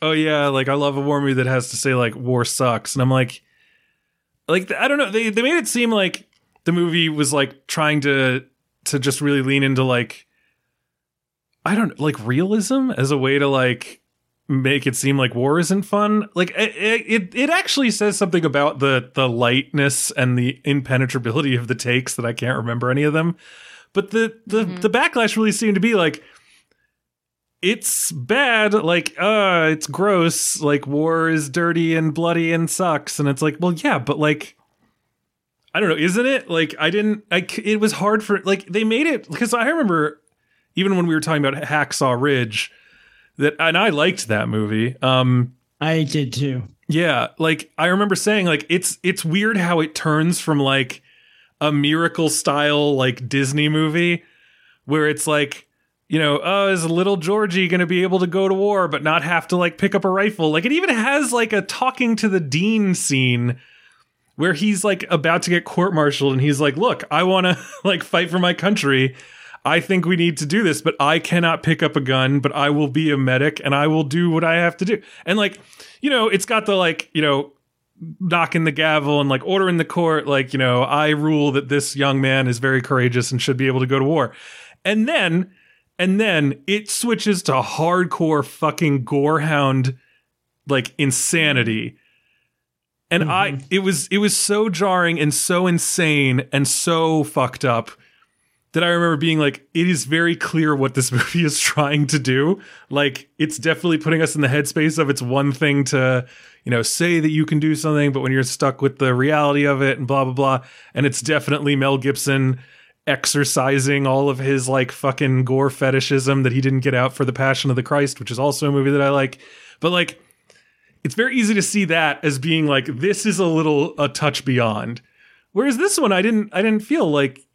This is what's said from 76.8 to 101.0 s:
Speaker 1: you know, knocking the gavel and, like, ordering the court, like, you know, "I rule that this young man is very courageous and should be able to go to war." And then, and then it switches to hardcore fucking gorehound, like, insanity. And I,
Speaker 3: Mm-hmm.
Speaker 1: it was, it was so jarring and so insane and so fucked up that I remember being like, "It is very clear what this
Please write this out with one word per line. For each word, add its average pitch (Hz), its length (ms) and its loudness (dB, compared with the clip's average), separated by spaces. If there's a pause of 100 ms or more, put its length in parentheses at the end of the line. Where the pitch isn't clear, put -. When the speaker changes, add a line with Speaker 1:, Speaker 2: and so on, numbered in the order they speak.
Speaker 1:
you 151 80 0
know, 143 320 0 (680)
knocking 170 420 0
the 156 80 2
gavel 147 480 2
and, 139 100 0
like, 131 160 -2
ordering 185 320 0
the 160 80 0
court, 160 420 0
like, 139 260 0
you 131 60 0
know, 123 240 2
"I 147 260 0
rule 151 420 2
that 139 160 -2
this 139 280 -2
young 139 260 0
man 135 260 2
is 117 120 -2
very 131 220 0
courageous 123 500 0
and 127 100 -2
should 131 160 -2
be 131 100 0
able 131 140 0
to 131 40 0
go 135 140 0
to 135 60 0
war." 143 280 0 (520)
And 214 240 2
then, 185 420 0 (480)
and 185 220 2
then 151 440 0
it 208 240 -2
switches 214 540 -2
to - 80 0 (100)
hardcore 160 840 0
fucking 147 580 -2
gorehound, 143 920 0 (720)
like, 135 300 0
insanity. 131 1000 0 (1160)
And 160 180 0
I, 185 220 0
Speaker 3:
Mm-hmm. 135 200 -10
Speaker 1:
it 185 80 2
was, 190 280 -2
it 196 120 0
was 208 180 2
so 214 320 0
jarring 175 500 0
and 151 140 2
so 180 340 0
insane 147 840 0
and 139 140 2
so 160 580 0
fucked 131 400 -2
up 117 260 0 (800)
that 165 100 0
I 175 60 0
remember 170 280 2
being 160 220 0
like, 143 340 -2
"It 170 160 2
is 135 160 0
very 165 300 0
clear 156 400 0
what 135 180 0
this 127 180 -2